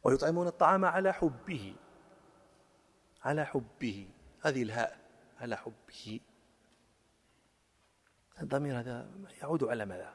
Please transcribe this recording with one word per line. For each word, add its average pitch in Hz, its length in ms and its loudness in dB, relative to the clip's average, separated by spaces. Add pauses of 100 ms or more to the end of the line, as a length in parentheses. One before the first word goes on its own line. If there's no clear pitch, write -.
ويطعمون 160 440 4
الطعام 185 380 6
على 185 280 2
حبه. 123 640 -2 (1500)
على 147 220 0
حبه. 110 600 -6 (340)
هذه 135 220 2
الهاء 113 360 -2 (400)
على 117 180 -6
حبه. - 640 -12 (2250)
الضمير 139 380 0
هذا 120 300 -8 (320)
يعود 151 220 0
على 113 220 0
ماذا؟ 90 300 -10